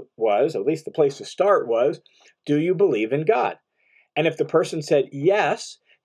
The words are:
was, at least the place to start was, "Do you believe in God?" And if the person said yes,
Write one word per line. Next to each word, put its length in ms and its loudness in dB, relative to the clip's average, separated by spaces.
was, 360 2
at 120 -6
least 180 -2
the 80 -14
place 280 0
to 40 -16
start 460 0
was, 320 0
"Do 140 0
you 160 0
believe 380 0
in 100 0
God?" 340 0
And 100 2
if 80 -2
the 80 -2
person 380 0
said 320 0
yes, 640 0